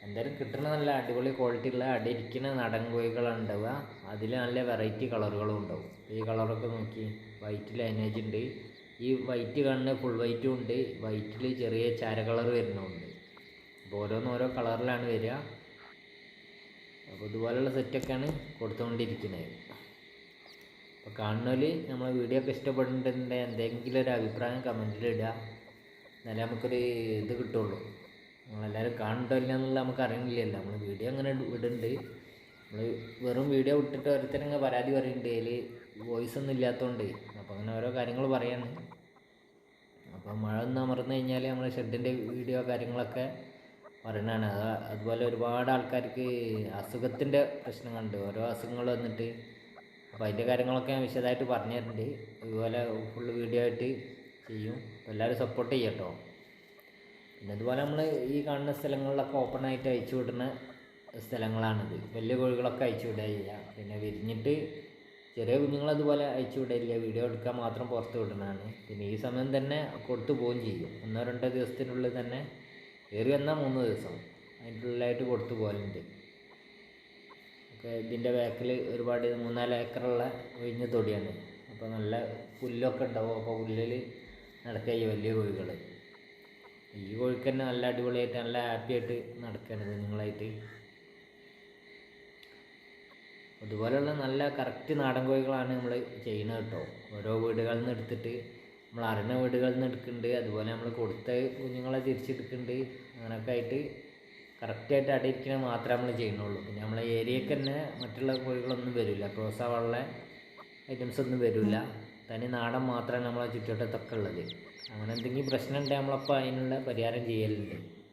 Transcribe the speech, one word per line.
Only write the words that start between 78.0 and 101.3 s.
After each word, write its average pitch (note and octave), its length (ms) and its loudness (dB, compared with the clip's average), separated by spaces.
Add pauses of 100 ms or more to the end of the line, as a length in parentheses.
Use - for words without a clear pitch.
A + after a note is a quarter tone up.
ഇതിൻ്റെ A#2 260 0 (100)
ബാക്കിൽ A#2+ 300 0 (220)
ഒരുപാട് A#2+ 340 2 (200)
മൂന്നാല് A#2+ 280 2 (100)
ഏക്കറുള്ള A#2+ 400 2 (360)
ഒഴിഞ്ഞ A#2+ 340 -2
തൊടിയാണ്. G#2 380 2 (400)
അപ്പോൾ A2 240 -8
നല്ല A2 300 0 (340)
പുല്ലൊക്കെ B2 480 0
ഉണ്ടാവും. A2+ 320 0
അപ്പോൾ A2+ 220 -2
പുല്ലിൽ A2+ 300 0 (720)
നടക്കുക A2+ 360 0
ഈ - 20 4 (100)
വലിയ G#2+ 260 2
കോഴികൾ. F#2 300 0 (1300)
ഈ G2+ 160 -6
കോഴിക്ക് B2+ 300 2
തന്നെ C3 200 2
നല്ല B2 240 2
അടിപൊളിയായിട്ട് B2 480 2
നല്ല A#2 260 0
ഹാപ്പി A2+ 300 0
ആയിട്ട് A#2 180 0 (300)
നടക്കുകയാണ് G#2+ 420 -6
കുഞ്ഞുങ്ങളായിട്ട്. G#2 600 -2 (3250)
അതുപോലെയുള്ള A#2 580 2
നല്ല C3+ 200 2 (180)
കറക്റ്റ് B2+ 420 -2
നാടൻ C3 300 4
കോഴികളാണ് C3 460 4
നമ്മൾ B2 160 0 (340)
ചെയ്യുന്നത് A2 380 -2
കേട്ടോ. F#2 180 -4 (320)
ഓരോ G#2 180 -2 (120)
വീടുകളിൽ A#2 360 2
നിന്ന് B2 140 0
എടുത്തിട്ട്, A2 400 -4 (540)
നമ്മൾ A#2 240 -4
അറിഞ്ഞ G#2+ 200 2 (100)
വീടുകളിൽ B2+ 340 4
നിന്ന് C3 140 4
എടുക്കുന്നുണ്ട്, A#2+ 400 -2 (100)
അതുപോലെ G#2+ 340 0
നമ്മൾ A#2 160 -2 (100)
കൊടുത്ത A2 280 -2 (280)